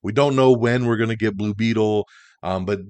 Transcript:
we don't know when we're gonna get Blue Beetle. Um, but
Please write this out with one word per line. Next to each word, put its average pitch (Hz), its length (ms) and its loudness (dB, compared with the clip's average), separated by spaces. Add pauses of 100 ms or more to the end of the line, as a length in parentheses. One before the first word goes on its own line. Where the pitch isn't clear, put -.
we 123 100 -6
don't 143 240 0
know 131 160 6
when 120 320 0
we're 113 140 0
gonna 113 180 -2
get 107 200 -2
Blue 104 180 -4
Beetle. 107 520 0 (360)
Um, 92 240 -4
but 101 240 -4